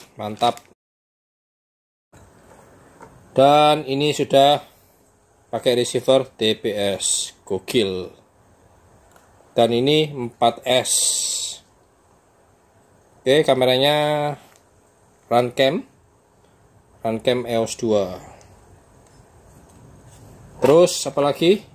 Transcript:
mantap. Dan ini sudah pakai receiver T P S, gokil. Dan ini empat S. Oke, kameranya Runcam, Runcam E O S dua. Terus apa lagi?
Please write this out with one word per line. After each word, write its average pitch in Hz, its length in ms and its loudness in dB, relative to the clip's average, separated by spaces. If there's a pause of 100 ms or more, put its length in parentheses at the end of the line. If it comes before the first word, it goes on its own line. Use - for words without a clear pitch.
(180)
mantap. 110 480 -4 (2750)
Dan 147 480 4
ini 139 320 -2
sudah 139 480 2 (880)
pakai 120 240 0
receiver 127 480 0
T 110 320 -2
P 110 160 -6
S, - 720 -4
gokil. 95 640 -4 (1400)
Dan 117 240 2
ini 147 320 0
empat 120 560 -4
S. 127 260 0 (2250)
Oke, 139 160 4
kameranya 147 960 0 (880)
Runcam, 131 560 0 (1200)
Runcam 117 480 -4
E 120 80 -2
O 113 80 0
S - 80 -10
dua. 98 480 -2 (2500)
Terus 165 320 4 (160)
apa 143 160 -2
lagi? 165 320 0 (180)